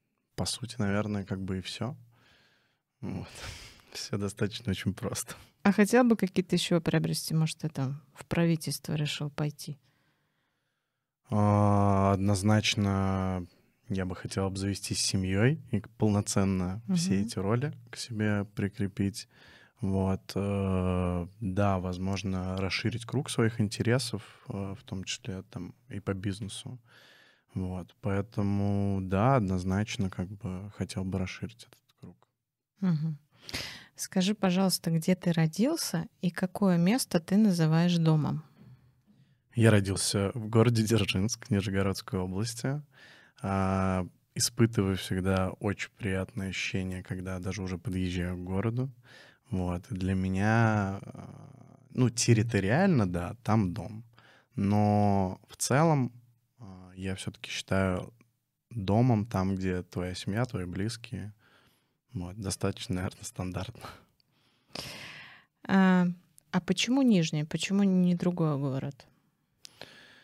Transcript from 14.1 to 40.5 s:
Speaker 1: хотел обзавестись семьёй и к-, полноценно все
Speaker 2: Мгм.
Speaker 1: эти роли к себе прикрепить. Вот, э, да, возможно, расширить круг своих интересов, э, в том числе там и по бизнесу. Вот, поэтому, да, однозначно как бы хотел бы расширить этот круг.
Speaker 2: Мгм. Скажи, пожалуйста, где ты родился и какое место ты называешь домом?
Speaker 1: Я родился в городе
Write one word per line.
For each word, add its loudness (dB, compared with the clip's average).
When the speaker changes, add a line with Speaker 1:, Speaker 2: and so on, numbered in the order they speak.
Speaker 1:
хотел -4
обзавестись -4
семьёй 2
и 0
к-, -12
полноценно 0
все 0
Speaker 2:
Мгм. 0
Speaker 1:
эти -8
роли -2
к -16
себе -2
прикрепить. -4
Вот, 0
э, 0
да, 2
возможно, -4
расширить -4
круг -6
своих 0
интересов, -2
э, -8
в -20
том -10
числе -10
там -12
и -10
по -2
бизнесу. -8
Вот, -6
поэтому, 0
да, 2
однозначно 0
как -6
бы -10
хотел -4
бы -2
расширить -8
этот -20
круг. -20
Speaker 2:
Мгм. 0
Скажи, 0
пожалуйста, 2
где 2
ты 0
родился 0
и 0
какое 0
место 2
ты 0
называешь 4
домом? 2
Speaker 1:
Я 8
родился 2
в -6
городе 4